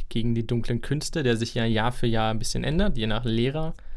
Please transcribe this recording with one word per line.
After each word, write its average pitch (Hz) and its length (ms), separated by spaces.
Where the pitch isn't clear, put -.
gegen 117 240
die 113 140
dunklen 117 340
Künste, 147 400
der 120 160
sich 113 160
ja 117 120
Jahr 113 260
für 123 160
Jahr 113 240
ein 104 80
bisschen - 240
ändert, 151 340
je 110 80
nach 110 180
Lehrer. 135 520